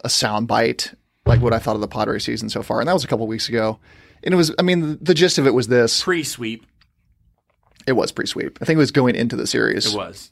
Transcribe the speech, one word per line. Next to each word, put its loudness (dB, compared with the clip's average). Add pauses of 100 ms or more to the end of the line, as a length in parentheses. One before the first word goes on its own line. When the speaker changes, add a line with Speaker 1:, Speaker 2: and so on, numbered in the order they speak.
Speaker 1:
a -4
sound 0
bite, 0 (320)
like, 6
what 2
I 0
thought -2
of -4
the -4
Padres -4
season -6
so -6
far. -2
And 0
that 2
was 0
a -12
couple -2
weeks -6
ago. -2 (440)
And 2
it 4
was, 2
I 2
mean, 2
the, -4
the 2
gist 2
of 4
it 4
was 2
this. 4
Speaker 2:
Pre-sweep. -4 (1200)
Speaker 1:
It 2
was 0
pre-sweep. -6
I -8
think 2
it 2
was 4
going 2
into -2
the -4
series. 0
Speaker 2:
It -4
was. -12